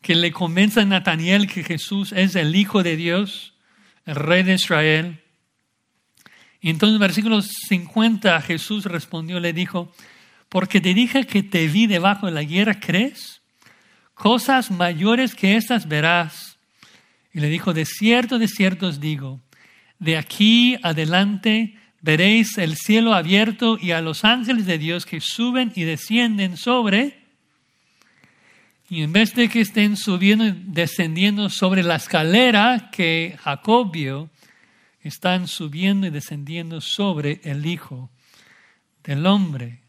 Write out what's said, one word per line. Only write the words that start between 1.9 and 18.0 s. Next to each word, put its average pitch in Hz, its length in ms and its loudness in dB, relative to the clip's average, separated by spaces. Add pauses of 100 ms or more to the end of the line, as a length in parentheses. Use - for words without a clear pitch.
es 190 220 2
el 160 200 0
Hijo 196 260 2
de 170 140 0
Dios, 175 580 -4 (520)
el 151 100 -8
Rey 160 260 2
de 185 120 2
Israel. 160 680 0 (1400)
Y 165 100 -2
entonces, 214 260 4
versículo 208 460 2
cincuenta, 196 960 0
Jesús 190 440 -6
respondió, 170 540 -8
le 170 140 -2
dijo: 175 400 -6 (560)
"Porque 190 320 0
te 180 140 0
dije 247 320 2
que 202 160 0
te 165 240 -2
vi 202 180 2
debajo 196 400 0
de 175 60 -4
la 151 100 -4
higuera, 190 380 0
¿crees? - 640 -4 (720)
Cosas 233 560 2
mayores 190 640 0
que 196 220 2
estas 226 300 -2
verás". 160 720 -2 (760)
Y 156 60 -6
le 147 100 0
dijo: 165 240 -2
"De 156 120 -2
cierto, 233 540 0